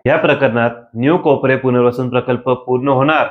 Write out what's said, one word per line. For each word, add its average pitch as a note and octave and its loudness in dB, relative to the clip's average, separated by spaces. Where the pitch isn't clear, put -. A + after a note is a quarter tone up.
या D3 2
प्रकरणात A#2+ 0
न्यू C3+ 0
कोपरे C#3 0
पुनर्वसन B2 0
प्रकल्प B2 -2
पूर्ण B2+ -2
होणार C#3 2